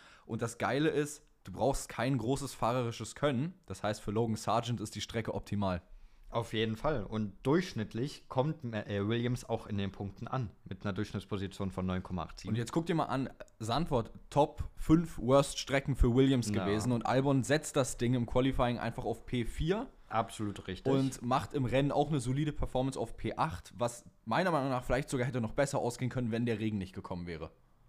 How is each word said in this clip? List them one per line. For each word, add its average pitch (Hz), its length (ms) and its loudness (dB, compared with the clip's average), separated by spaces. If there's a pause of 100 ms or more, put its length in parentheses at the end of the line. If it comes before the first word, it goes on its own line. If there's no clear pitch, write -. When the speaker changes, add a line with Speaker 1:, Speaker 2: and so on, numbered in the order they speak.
(260)
Speaker 1:
Und 113 160 -6
das 117 160 -4
Geile 131 320 2
ist, 147 340 -2 (200)
du 95 100 -12
brauchst 120 340 0
kein 131 300 0
großes 131 360 -2
fahrerisches 117 600 -2
Können. 143 380 0 (140)
Das - 160 -8
heißt, 107 180 -2
für 107 100 -4
Logan 113 240 2
Sargent 113 460 0
ist 104 140 -8
die 98 60 -6
Strecke - 320 -4
optimal. 98 480 -2 (480)
Speaker 2:
Auf 117 240 -4
jeden 110 240 0
Fall. 147 260 -2
Und 107 300 -4 (100)
durchschnittlich - 840 -2
kommt, 151 340 0 (100)
äh, 104 320 -2
Williams 120 380 0
auch - 240 -4
in 101 100 -4
den 98 140 -2
Punkten 101 380 -8
an, 123 200 -2 (140)
mit - 220 -12
einer 101 80 0
Durchschnittsposition 98 800 -4
von 92 140 -2
neun 92 180 0
Komma 87 200 -4
acht - 160 -12
sieben. - 140 -4
Speaker 1:
Und 110 40 2
jetzt 117 140 -4
guck 165 140 0
dir 175 100 0
mal 151 120 2
an: 135 220 -2 (300)
Sandford, 117 540 0 (160)
Top 147 340 2 (140)
fünf 160 400 4
Worst 139 420 4
Strecken 135 380 0
für 120 180 8
Williams 131 340 6
Speaker 2:
Ja. 101 140 2
Speaker 1:
gewesen. 107 300 2
Und 117 120 0
Albon 135 380 4
setzt 147 320 0
das 135 220 2
Ding - 160 2
im 120 120 2
Qualifying 127 540 2
einfach 117 240 -4
auf 113 220 -4
P 123 180 -2
vier. 185 460 0 (180)
Speaker 2:
Absolut 107 600 -2
richtig. 95 240 -2
Speaker 1:
Und 135 300 2
macht 127 320 0
im 139 120 0
Rennen 135 260 2
auch 147 180 2
eine 151 120 2
solide 143 320 0
Performance 131 440 -2
auf 113 200 -6
P - 180 -4
acht, 131 420 -4
was 117 280 -4 (180)
meiner 160 280 0
Meinung 139 180 2
nach 123 160 -2
vielleicht 135 240 0
sogar 127 180 0
hätte 127 140 -2
noch 110 120 -2
besser 139 260 0
ausgehen 120 300 -2
können, 120 220 -2
wenn 113 140 0
der 113 140 0
Regen 107 180 0
nicht 92 180 -6
gekommen 90 320 -8
wäre. 82 240 -8 (380)